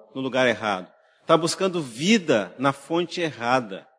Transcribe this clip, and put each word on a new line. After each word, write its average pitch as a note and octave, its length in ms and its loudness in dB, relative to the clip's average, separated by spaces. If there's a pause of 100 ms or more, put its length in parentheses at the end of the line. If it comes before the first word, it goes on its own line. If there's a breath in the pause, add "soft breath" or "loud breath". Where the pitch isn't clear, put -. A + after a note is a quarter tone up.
(140)
no C3+ 80 -8
lugar B2+ 260 2
errado. G#2 420 -2 (380 soft breath)
Está E3 80 8
buscando F3 460 -2
vida C#3 760 0
na C3+ 140 2
fonte E3+ 480 -4
errada. A#2 680 -2 (120)